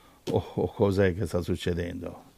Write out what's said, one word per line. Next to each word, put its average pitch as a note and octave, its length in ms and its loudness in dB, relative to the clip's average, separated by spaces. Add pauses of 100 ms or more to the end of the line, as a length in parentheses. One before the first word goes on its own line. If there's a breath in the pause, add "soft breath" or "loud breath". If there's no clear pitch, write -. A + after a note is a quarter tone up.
(320 soft breath)
o, G#2+ 120 2 (120)
o F2+ 180 0
cos'è G2 400 4
che F2 140 -2
sta F2+ 160 -2
succedendo. F2 960 -4